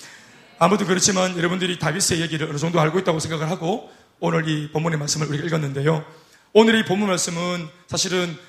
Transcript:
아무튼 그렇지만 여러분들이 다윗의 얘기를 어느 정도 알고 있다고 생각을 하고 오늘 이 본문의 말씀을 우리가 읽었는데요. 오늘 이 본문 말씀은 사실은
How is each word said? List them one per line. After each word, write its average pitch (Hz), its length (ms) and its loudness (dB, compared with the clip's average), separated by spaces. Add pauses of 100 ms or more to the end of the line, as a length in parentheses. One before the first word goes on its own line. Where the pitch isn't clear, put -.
(580)
아무튼 185 280 2
그렇지만 185 500 0
여러분들이 175 420 -2
다윗의 160 420 0
얘기를 160 280 -2
어느 147 100 -6
정도 165 220 0
알고 156 180 2
있다고 175 220 0
생각을 156 300 -4
하고 180 400 -4 (300)
오늘 165 280 0
이 151 240 -2
본문의 156 260 -2
말씀을 147 300 -4
우리가 147 160 -4
읽었는데요. 151 600 -2 (480)
오늘 226 280 8
이 214 40 0
본문 202 240 0
말씀은 175 600 -2 (180)
사실은 175 500 -2 (120)